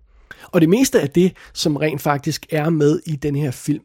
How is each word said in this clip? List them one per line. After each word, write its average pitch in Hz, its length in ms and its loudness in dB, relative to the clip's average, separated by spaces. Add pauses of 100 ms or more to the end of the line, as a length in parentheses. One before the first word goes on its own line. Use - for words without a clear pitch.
(520)
Og 180 80 2
det 156 80 6
meste 233 320 2
af 147 100 -2
det, 180 220 2 (220)
som 156 220 -2
rent 151 240 -4
faktisk 147 500 -4
er 151 200 -2
med 151 360 2
i 156 100 -6
den 143 200 -4
her 143 140 -2
film, 147 340 -6